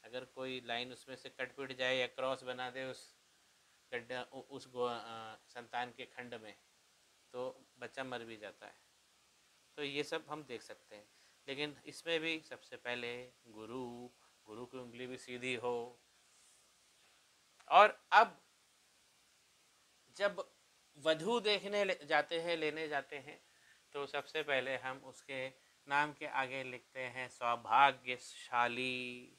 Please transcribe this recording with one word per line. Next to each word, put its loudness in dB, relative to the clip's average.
अगर -8
कोई -6
line -2
उसमें -14
से -16
cut -6
पिट -6
जाए 2
या 2
cross -2
बना -6
दे -8
उस -12
गड्ढा, -4
उ-, -12
उस -14
गो-, 0
अ, -8
संतान -6
के -10
खंड -12
में, -12
तो -8
बच्चा -8
मर -6
भी -12
जाता -14
है। -20
तो -6
ये -2
सब -4
हम -8
देख -10
सकते -18
हैं। -20
लेकिन -6
इसमें -2
भी -2
सबसे -14
पहले -6
गुरु, -8
गुरु -10
की -14
उंगली -10
भी -8
सीधी -4
हो। -4
और 10
अब 8
जब 0
वधू 4
देखने 2
ले-, 0
जाते 2
हैं, 0
लेने 0
जाते -4
हैं, -14
तो -4
सबसे -2
पहले 2
हम -6
उसके -8
नाम 2
के -10
आगे -2
लिखते -10
हैं -6
सौभाग्यशाली। 2